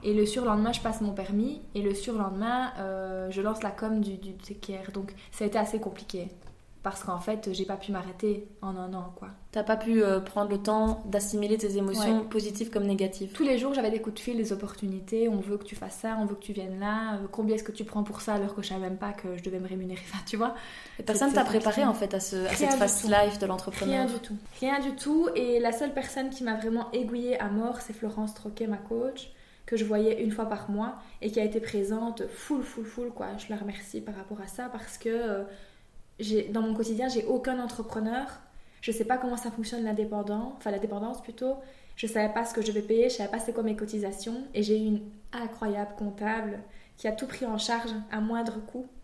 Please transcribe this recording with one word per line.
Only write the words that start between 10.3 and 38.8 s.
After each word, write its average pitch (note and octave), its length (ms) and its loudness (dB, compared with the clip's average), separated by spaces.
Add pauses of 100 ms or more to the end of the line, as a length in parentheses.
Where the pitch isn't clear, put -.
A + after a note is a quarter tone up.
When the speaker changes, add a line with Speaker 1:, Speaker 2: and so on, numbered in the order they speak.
Speaker 2:
le G3+ 80 2
temps G#3+ 480 4
d'assimiler G#3 500 4
tes G3+ 200 2
émotions G#3+ 420 4
Speaker 1:
Ouais. G#3+ 100 -2
Speaker 2:
positives G#3+ 400 0
comme G#3 140 2
négatives. G3 500 2
Speaker 1:
Tous - 80 0
les C4+ 160 6
jours, C4+ 160 2
j'avais A#3+ 160 4
des A3 100 2
coups A3 180 -4
de - 20 -10
fil, A#3+ 180 -2
des G#3 160 2
opportunités. G3+ 760 0
On G#3+ 120 2
veut G3+ 180 -2
que G#3 60 -6
tu - 120 -10
fasses F#3+ 200 -8
ça, A3 260 -2
on G#3+ 40 2
veut G3+ 100 -2
que - 80 -14
tu G#3 100 -8
viennes F#3+ 260 -6
là. G#3+ 360 -2
Euh, G3 160 -4
combien G#3+ 240 2
est-ce G#3+ 80 -2
que G#3+ 80 -6
tu G#3+ 140 -6
prends G#3 180 -2
pour G#3 180 -6
ça G#3+ 140 0
alors G3+ 180 0
que G3+ 80 -6
je F#3+ 60 -4
savais F#3+ 140 -4
même F#3 160 -4
pas G#3 160 -6
que F#3 220 -6
je F3 60 -8
devais F#3 180 -4
me F#3 80 -6
rémunérer, F#3 380 -6
<laughs> - 80 -12
enfin, F#3+ 140 -6
tu A3 100 -4
vois. A#3 160 2 (460)
Speaker 2:
Et - 40 -6
personne A3 260 4
Speaker 1:
C'était C#4 120 6
Speaker 2:
t'a A#3+ 80 6
préparé, G#3+ 320 4
Speaker 1:
compliqué. C#4 80 6
Speaker 2:
en G#3+ 60 4
fait, G3 180 -2
à G3 60 2
ce, F#3+ 160 -4
à F#3 140 0
Speaker 1:
Rien - 60 2
Speaker 2:
cette C#4+ 180 4
Speaker 1:
du C4+ 40 4
Speaker 2:
fast - 240 4
Speaker 1:
tout. A3+ 80 0
Speaker 2:
life G#3 300 8
de G3 80 0
l'entrepreneur. G3 580 0
Speaker 1:
Rien - 0 -
du A#3 140 0
tout. G#3+ 160 -8 (240)
Rien C#4 200 2
du C4+ 160 0
tout. D#4 380 4
Et A#3+ 260 4
la A#3 120 4
seule C#4 200 0
personne C4 380 -2
qui B3+ 140 -6
m'a A3 100 0
vraiment A3+ 380 0
aiguillée A#3+ 480 0
à G#3 100 0
mort, A3+ 320 0
c'est - 120 -8
Florence G#3+ 420 -2
Troquet, G#3+ 320 -4
ma G#3 100 0
coach, A#3 540 -4 (340)
que A#3 100 -2
je G#3+ 100 4
voyais G#3+ 360 4
une A3+ 100 4
fois A3 140 0
par G#3+ 240 -4
mois G#3+ 280 0 (260)
et G#3+ 80 0
qui A3 80 2
a G#3+ 40 4
été G#3+ 160 4
présente A3 680 0
full, - 340 -2
full, A3+ 240 -6
full, A#3+ 240 -6
quoi. G3+ 200 -6 (100)
Je - 100 -14
la G#3+ 60 -2
remercie G#3 460 -6
par G#3+ 140 -8
rapport G3 240 -10
à G3 80 -10
ça B3 240 -8
parce A3+ 280 -10
que, A#3 100 -2
euh, A3+ 340 0 (760)
j'ai, G#3+ 300 4
dans G#3 140 0
mon A3 120 2
quotidien, A3+ 360 0
j'ai A#3+ 160 0
aucun B3+ 340 2
entrepreneur. A3+ 680 -2 (540)
Je A3+ 140 -2